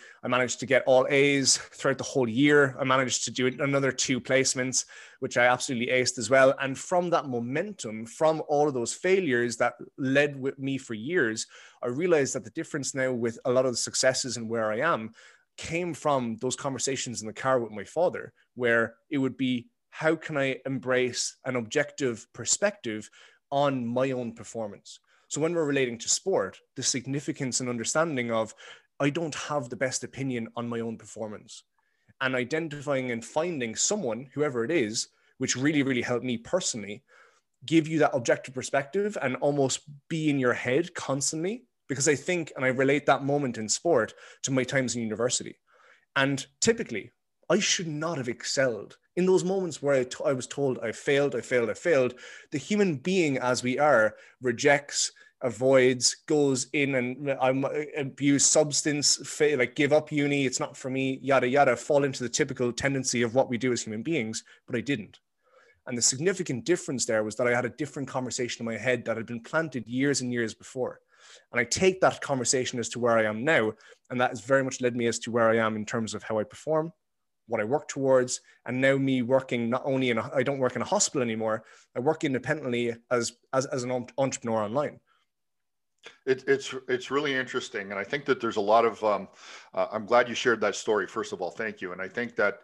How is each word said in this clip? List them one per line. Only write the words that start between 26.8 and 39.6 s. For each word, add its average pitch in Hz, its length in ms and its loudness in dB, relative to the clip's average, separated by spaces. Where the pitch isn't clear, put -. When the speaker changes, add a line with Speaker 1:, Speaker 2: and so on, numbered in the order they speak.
Speaker 1:
significance 135 760 -4
and 127 80 -6
understanding 123 640 -2
of, 110 240 -2
I 143 80 4
don't 151 260 -4
have 143 320 -4
the 123 80 -12
best 127 300 -4
opinion 123 500 -6
on 120 140 -6
my 117 100 -4
own 113 180 -6
performance, 104 640 -14
and 131 120 0
identifying 139 800 -2
and 117 140 -6
finding 151 500 -4
someone, 135 580 -4
whoever 135 300 0
it 117 80 -4
is, 120 380 -2
which 127 180 -2
really, 143 260 2
really 127 180 0
helped 120 220 -2
me 127 140 -2
personally, 113 640 -4
give 156 240 4
you 160 100 2
that 147 160 4
objective 143 380 -2
perspective 185 680 -2
and 127 160 -2
almost 143 440 0